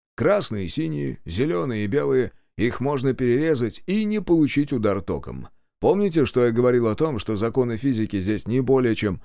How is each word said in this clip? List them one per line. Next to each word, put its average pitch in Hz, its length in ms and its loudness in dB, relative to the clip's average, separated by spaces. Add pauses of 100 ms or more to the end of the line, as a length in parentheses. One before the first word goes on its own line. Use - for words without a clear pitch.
(160)
Красные, 113 520 0
синие, 78 560 -6
зелёные 123 640 -2
и - 20 -2
белые, 131 440 0 (260)
их 120 220 0
можно 135 340 0
перерезать 127 720 0
и 214 200 0
не 214 160 -2
получить 147 520 2
удар 104 280 0
током. 65 480 -8 (300)
Помните, 165 460 2
что 123 180 2
я 120 80 4
говорил 120 360 4
о 107 80 0
том, 151 240 -2
что 107 160 -4
законы 117 420 0
физики 110 420 -2
здесь 98 280 -2
не 123 140 0
более 127 340 2
чем 104 300 -2